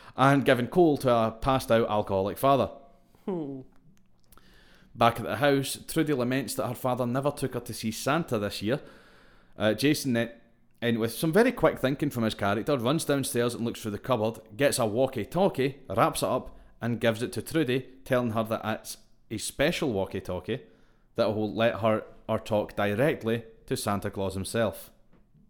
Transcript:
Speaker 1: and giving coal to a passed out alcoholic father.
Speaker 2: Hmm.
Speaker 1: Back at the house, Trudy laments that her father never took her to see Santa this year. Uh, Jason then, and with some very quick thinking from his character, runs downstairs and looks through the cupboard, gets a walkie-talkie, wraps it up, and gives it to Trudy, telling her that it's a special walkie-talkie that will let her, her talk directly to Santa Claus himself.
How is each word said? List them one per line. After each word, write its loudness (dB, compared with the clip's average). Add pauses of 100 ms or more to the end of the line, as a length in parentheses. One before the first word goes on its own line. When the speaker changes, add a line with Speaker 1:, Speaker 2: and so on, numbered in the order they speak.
(180)
Speaker 1:
and 6
giving 4
coal 4
to 2
a 4
passed 0
out 4
alcoholic 0
father. 4 (560)
Speaker 2:
Hmm. -6 (1300)
Speaker 1:
Back 4
at -6
the -4
house, 2 (100)
Trudy 0
laments -2
that -2
her -4
father -2
never 0
took -4
her -4
to -10
see -4
Santa 0
this -4
year. 0 (800)
Uh, 2
Jason 0
then, 0 (500)
and 0
with 0
some -2
very 4
quick 2
thinking -2
from -2
his 0
character, -2
runs 0
downstairs 0
and -6
looks -4
through -6
the -6
cupboard, -2 (160)
gets 2
a 2
walkie-talkie, 0 (180)
wraps 2
it 0
up, -4 (240)
and -2
gives 2
it -4
to -6
Trudy, 0 (180)
telling 0
her 0
that -4
it's -6 (340)
a -6
special -2
walkie-talkie -4 (560)
that 2
will -2
let 2
her, 2 (240)
her 0
talk -2
directly 0 (220)
to -4
Santa -2
Claus -4
himself. -4 (600)